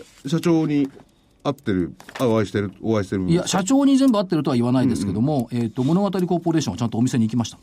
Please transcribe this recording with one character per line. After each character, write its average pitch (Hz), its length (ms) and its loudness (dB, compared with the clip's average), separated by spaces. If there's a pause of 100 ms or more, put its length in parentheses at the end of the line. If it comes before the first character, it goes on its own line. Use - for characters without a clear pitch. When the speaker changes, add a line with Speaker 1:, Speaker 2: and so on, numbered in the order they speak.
(280)
Speaker 1:
社 160 120 0
長 160 260 2
に 147 240 0 (520)
会 143 120 -4
っ - 20 -10
て - 160 -4
る、 85 220 -2 (240)
あ、 131 80 0
お 110 120 2
会 107 60 2
い - 20 -4
し - 60 -14
て 104 80 -2
る、 98 120 -6 (100)
お 110 160 0
会 104 40 -2
い 95 40 -6
し - 20 -18
て 104 80 -4
る。 92 140 -2
Speaker 2:
い 165 40 4
や、 180 120 0
社 185 180 -2
長 269 220 2
に 277 100 6
全 262 160 4
部 202 60 2
会 208 60 0
っ - 20 -4
て 180 100 -2
る 151 60 0
と 147 80 0
は 127 60 2
言 120 100 2
わ 123 60 2
な 131 100 2
い 135 60 2
で 113 80 0
す 101 100 -4
け 92 80 -2
ど 110 80 0
も、 135 280 0
Speaker 1:
う 123 40 -8
ん 120 40 -2
う - 40 -2
ん。 - 20 0
Speaker 2:
え - 40 -2
ー - 20 -4
と、 127 120 -4
物 170 200 2
語 202 80 0
コ 190 80 -4
ー 175 220 0
ポ 165 120 -2
レ 160 60 2
ー - 20 2
シ - 80 -4
ョ 104 40 -4
ン - 20 -6
は - 40 -10
ち 127 40 -4
ゃ 117 60 -2
ん - 20 -2
と 110 80 -4
お 117 40 2
店 127 160 0
に 110 80 2
行 107 40 -2
き 123 60 -4
ま 117 100 0
し - 40 -12
た。 - 120 -20